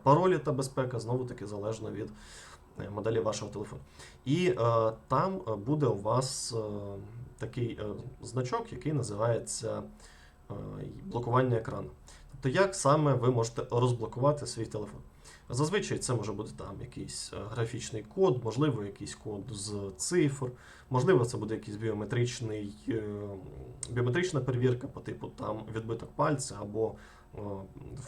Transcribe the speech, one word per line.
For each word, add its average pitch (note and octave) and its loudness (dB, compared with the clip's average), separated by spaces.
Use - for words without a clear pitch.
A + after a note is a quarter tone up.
паролі E3 8
та D3 -2
безпека, B2+ 0
знову B2 -2
таки A#2+ -8
залежно G#2 -4
від, G#2 -6
е, G2 -6
моделі G#2+ 0
вашого G#2+ -2
телефону. - -8
І, E3+ 4
е, - 4
там, F#3 2
е, A2 0
буде C3+ 2
у G#2 4
вас, A#2+ 0
е, A2+ 0
такий, A2+ -4
е, G#2+ -4
значок, B2+ -2
який D#3 -2
називається, G#2+ 0
е, - -6
блокування A#2+ 2
екрану. G2 -4
Тобто - 0
як F#3+ 6
саме D3 6
ви A#2 4
можете A#2 2
розблокувати B2 2
свій A2 -4
телефон. - -8
Зазвичай D#3 0
це - -2
може G#2+ 0
бути G#2 -6
там F#2+ -10
якийсь, - -10
е, - -8
графічний A2+ -4
код, D#3+ 4
можливо, A#2 2
якийсь - -10
код G#2 -8
з G2+ -6
цифр, C#3+ 2
можливо, B2+ 6
це A2+ -4
буде G#2+ -2
якийсь G#2+ -6
біометричний, G#2+ -2
е, A2 0
біометрична B2+ 0
перевірка B2 2
по - -12
типу - -8
там G#2+ -6
відбиток A2 -6
пальця D3 2
або, G#2+ -2
е, G#2+ -8